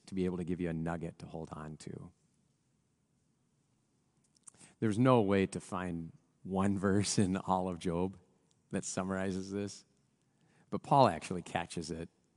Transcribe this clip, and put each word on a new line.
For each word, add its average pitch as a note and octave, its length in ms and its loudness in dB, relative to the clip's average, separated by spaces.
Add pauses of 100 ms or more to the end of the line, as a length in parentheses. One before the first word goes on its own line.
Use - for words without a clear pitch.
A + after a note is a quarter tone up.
to - 100 -12
be F#2 100 0
able F2+ 120 -2
to F2+ 60 -4
give E2+ 180 -4
you F2 80 -2
a E2 40 -2
nugget E2 460 -4
to F2 60 -12
hold E2 260 -10
on D#2 260 -12
to. - 340 -14 (2750)
There's G#2+ 200 2
no B2+ 220 8
way G2 260 6
to F2+ 120 -4
find E2+ 520 -6 (320)
one F#2+ 360 2
<laughs> - 0 -
verse G2 400 2
in F#2+ 160 4
all F#2+ 320 0
of F2 120 -6
Job F#2 360 -2 (560)
that F#2+ 140 -4
summarizes F#2+ 680 -4
this, G2+ 320 -6 (880)
but G2+ 120 -4
Paul C3+ 260 6
actually E2+ 320 -4
catches E2+ 500 -6
it E2 160 -8 (300)